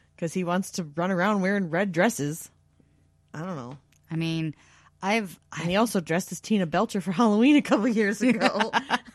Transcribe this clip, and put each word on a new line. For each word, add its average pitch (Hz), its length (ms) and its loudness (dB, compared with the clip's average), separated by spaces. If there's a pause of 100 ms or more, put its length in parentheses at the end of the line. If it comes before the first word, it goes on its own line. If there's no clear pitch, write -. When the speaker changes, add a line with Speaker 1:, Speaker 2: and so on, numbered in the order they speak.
(180)
Speaker 1:
'cause 165 160 -4
he 185 100 -2
wants 180 280 -2
to 175 120 -6
run 165 260 -4
around 196 300 2
wearing 190 300 0
red 185 220 0
dresses. 160 580 0 (840)
I 143 80 -12
don't 180 160 -8
know. 131 220 -12 (320)
Speaker 2:
I 160 60 -6
mean, 160 380 -4 (480)
I've, 202 360 -4 (140)
Speaker 1:
And 156 100 -8
Speaker 2:
I've 165 80 -2
Speaker 1:
he 185 60 0
also 214 240 2
dressed 165 320 -2
as - 80 -8
Tina 196 260 0
Belcher 190 340 0
for 185 120 -4
Halloween 233 440 6
a 285 60 6
couple 262 260 2
years 214 320 0
ago. 226 540 2
Speaker 2:
<laughs> 233 60 2 (340)